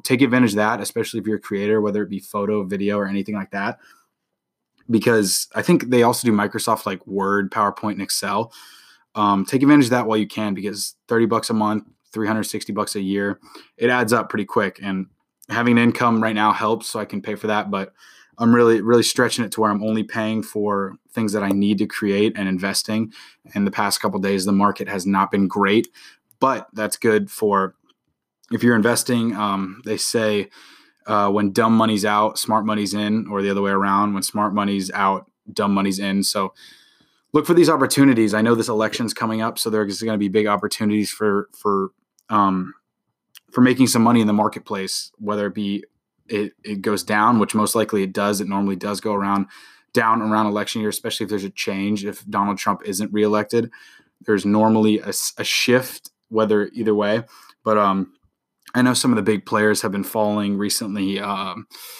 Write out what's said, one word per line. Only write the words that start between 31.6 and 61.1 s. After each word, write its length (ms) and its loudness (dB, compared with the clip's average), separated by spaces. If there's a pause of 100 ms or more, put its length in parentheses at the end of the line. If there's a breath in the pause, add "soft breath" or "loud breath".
money's 300 2
out, 320 0
smart 280 -2
money's 280 -2
in, 340 -2
or 140 -4
the 80 0
other 140 0
way 80 0
around, 420 2
when 80 -4
smart 320 -2
money's 380 -2
out, 380 -2 (220)
dumb 220 0
money's 240 0
in. 240 -2
So 320 -2 (800 soft breath)
look 120 2
for 80 4
these 160 6
opportunities. 640 4
I 80 2
know 140 4
this 140 0
election's 440 -2
coming 280 -4
up, 160 -4
so 120 -4
there's 320 -2
gonna 160 -2
be 120 0
big 180 2
opportunities 640 0
for, 460 -2
for, 320 0 (400)
um, 440 0 (800)
for 100 2
making 260 4
some 160 2
money 180 6
in 60 4
the 60 2
marketplace, 840 -4
whether 300 -4
it 80 -8
be, 280 -4 (440)
it, 260 -4 (100)
it 200 -8
goes 200 -2
down, 360 2
which 160 0
most 180 2
likely 300 0
it 100 -6
does. 260 0
It 80 -6
normally 280 -2
does 260 -6
go 120 -4
around, 340 -2 (460 loud breath)
down 280 2
around 240 0
election 360 -4
year, 80 -2
especially 340 -6
if 60 -6
there's 140 -4
a 60 -6
change. 560 -4
If 220 -8
Donald 320 -2
Trump 260 -2
isn't 260 -4
reelected, 600 0 (500 loud breath)
there's 240 0
normally 540 4
a 80 -12
s-, 320 -6
a 40 -4
shift, 680 0 (160)
whether 460 0
either 200 0
way. 300 0 (400 loud breath)
But, 160 2
um, 340 0 (600)
I 80 2
know 120 4
some 180 0
of 40 4
the 80 0
big 220 0
players 360 2
have 100 -2
been 120 -4
falling 540 -2
recently. 640 -4